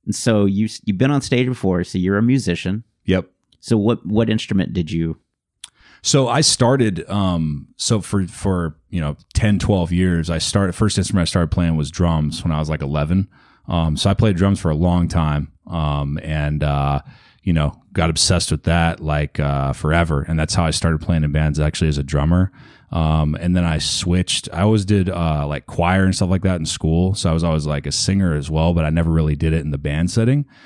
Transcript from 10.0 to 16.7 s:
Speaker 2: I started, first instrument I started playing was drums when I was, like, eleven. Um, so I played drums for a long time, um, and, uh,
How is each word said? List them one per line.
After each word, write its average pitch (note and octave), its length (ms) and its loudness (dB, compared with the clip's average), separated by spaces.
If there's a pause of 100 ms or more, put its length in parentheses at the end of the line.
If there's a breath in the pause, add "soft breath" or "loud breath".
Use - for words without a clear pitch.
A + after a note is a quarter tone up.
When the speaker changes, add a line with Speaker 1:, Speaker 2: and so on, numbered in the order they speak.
Speaker 2:
I E2 100 -2
started, G2 340 0
first G#2+ 260 0
instrument F#2+ 240 0
I D#2+ 80 0
started E2+ 220 0
playing E2 240 2
was D2+ 140 -2
drums D#2+ 520 0
when E2+ 80 -2
I D#2 80 0
was, D2+ 100 -2
like, D2+ 140 -4
eleven. D2+ 460 0 (400 soft breath)
Um, D#2+ 280 0
so G2 140 0
I G2+ 40 2
played G#2+ 220 2
drums G2 220 2
for D#2+ 140 0
a - 20 0
long F2 320 2
time, D2+ 460 -2 (160)
um, D2 540 -2
and, D2+ 420 -2
uh, C#2+ 360 0 (440 loud breath)